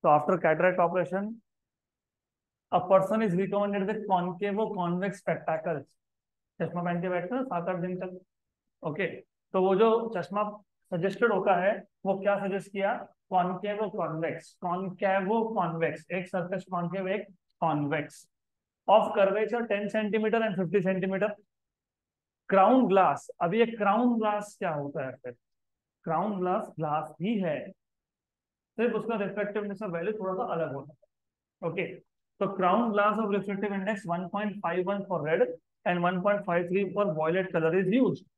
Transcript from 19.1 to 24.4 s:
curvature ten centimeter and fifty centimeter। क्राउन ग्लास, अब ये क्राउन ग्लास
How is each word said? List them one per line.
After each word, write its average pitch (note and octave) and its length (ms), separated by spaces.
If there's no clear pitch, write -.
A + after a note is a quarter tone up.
curvature G#3+ 540
ten G#3 200
centimeter G#3+ 580
and F#3+ 100
fifty F#3 300
centimeter। F#3+ 420
क्राउन G#3 380
ग्लास, F3+ 380
अब E3+ 120
ये A3+ 120
क्राउन A3+ 520
ग्लास G#3 400